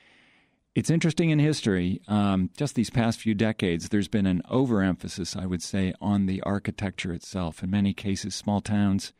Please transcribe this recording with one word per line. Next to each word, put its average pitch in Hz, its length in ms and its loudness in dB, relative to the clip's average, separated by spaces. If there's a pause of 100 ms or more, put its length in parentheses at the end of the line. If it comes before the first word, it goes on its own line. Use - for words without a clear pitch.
(760)
It's - 160 0
interesting 165 400 2
in 151 100 4
history, 98 640 2
um, 98 500 2
just 143 200 -4
these 110 140 0
past 113 300 0
few 110 140 0
decades, 95 540 0
there's 101 180 2
been 98 200 0
an 92 240 2
overemphasis, 98 840 0
I 87 120 -6
would 90 160 -2
say, 95 380 -2
on 101 260 0
the 95 160 -2
architecture 98 720 -4
itself. 85 500 -6
In 92 80 -4
many 98 220 2
cases, 98 440 -4
small 104 240 -2
towns 101 600 0